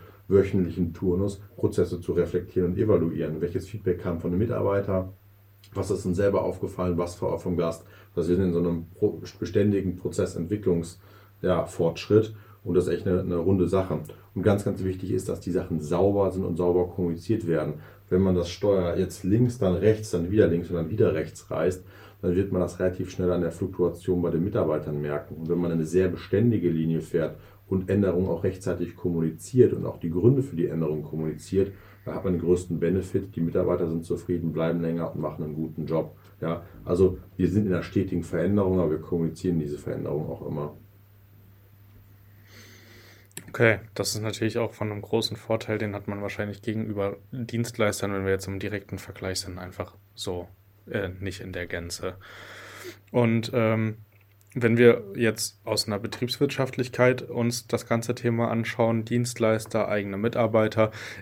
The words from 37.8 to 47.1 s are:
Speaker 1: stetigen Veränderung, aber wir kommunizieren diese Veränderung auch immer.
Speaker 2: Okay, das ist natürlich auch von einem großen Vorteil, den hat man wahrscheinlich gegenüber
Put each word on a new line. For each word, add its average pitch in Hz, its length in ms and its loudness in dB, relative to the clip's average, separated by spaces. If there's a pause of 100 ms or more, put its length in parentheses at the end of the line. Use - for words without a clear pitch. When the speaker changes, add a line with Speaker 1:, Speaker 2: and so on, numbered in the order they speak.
Speaker 1:
stetigen 87 420 -2
Veränderung, 92 540 2
aber 82 120 2
wir 78 100 -2
kommunizieren 82 580 -2
diese 73 200 -4
Veränderung 76 500 -6
auch 73 180 -10
immer. 73 280 -6 (2750)
Speaker 2:
Okay, 113 300 4 (160)
das - 200 -4
ist 107 80 -6
natürlich 110 360 -2
auch 113 140 -2
von 107 180 -4
einem 104 100 -6
großen 113 380 -2
Vorteil, 110 400 -2
den 104 160 -4
hat 101 140 -10
man 101 120 -6
wahrscheinlich 101 400 -6
gegenüber 107 560 -4 (140)